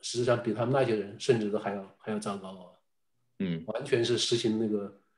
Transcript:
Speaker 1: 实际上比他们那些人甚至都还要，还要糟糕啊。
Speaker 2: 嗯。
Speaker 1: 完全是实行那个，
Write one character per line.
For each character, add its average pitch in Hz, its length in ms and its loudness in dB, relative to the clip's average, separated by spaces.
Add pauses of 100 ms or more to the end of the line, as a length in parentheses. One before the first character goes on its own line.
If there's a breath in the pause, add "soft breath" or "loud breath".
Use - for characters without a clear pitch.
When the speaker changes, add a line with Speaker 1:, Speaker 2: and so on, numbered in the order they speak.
Speaker 1:
实 - 160 -6
际 120 80 2
上 117 160 4
比 110 140 -2
他 117 100 0
们 127 80 2
那 135 100 4
些 113 120 2
人 101 240 -4
甚 117 200 4
至 104 120 0
都 104 80 0
还 101 160 -4
要， 98 240 -10
还 113 120 -8
要 107 60 -2
糟 104 180 -4
糕 95 140 -10
啊。 90 160 -14 (720)
Speaker 2:
嗯。 85 300 -2
Speaker 1:
完 120 180 -6
全 117 180 2
是 117 140 2
实 - 180 2
行 110 220 2
那 110 100 0
个， 101 320 -4 (180)